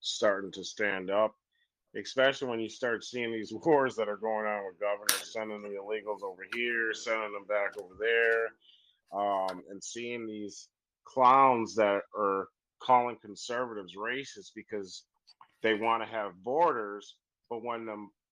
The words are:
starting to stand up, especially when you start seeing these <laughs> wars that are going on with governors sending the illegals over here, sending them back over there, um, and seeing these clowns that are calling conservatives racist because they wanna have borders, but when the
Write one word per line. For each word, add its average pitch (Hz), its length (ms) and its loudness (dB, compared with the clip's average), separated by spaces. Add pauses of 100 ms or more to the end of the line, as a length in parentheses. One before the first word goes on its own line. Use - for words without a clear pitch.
starting 98 520 0
to 95 120 -10
stand 98 460 -2
up, 107 240 4 (600)
especially 131 540 2
when 117 120 -2
you 110 80 -4
start 113 360 -2
seeing 120 280 -6
these 107 200 -6
<laughs> 107 120 -10
wars 139 320 4
that 107 120 0
are 104 80 -4
going 107 300 -2
on 104 200 -2
with 90 140 -12
governors 104 520 -2
sending 107 300 -6
the 104 60 -10
illegals 101 540 -8
over 95 200 -10 (120)
here, 117 380 0
sending 110 400 -4
them 101 140 -10
back 101 320 0
over 92 220 -14
there, 113 460 2 (680)
um, 95 580 0
and 98 140 -12
seeing 120 420 -8
these 104 420 -10 (360)
clowns 127 680 6
that 101 260 6 (180)
are 98 300 0 (340)
calling 120 400 4
conservatives 104 720 -8
racist 113 600 -6
because 101 480 -10 (580)
they 110 120 4
wanna 113 320 2
have 107 260 -4 (100)
borders, 120 720 0 (340)
but 117 140 -6
when 117 240 -6
the 104 220 -10 (240)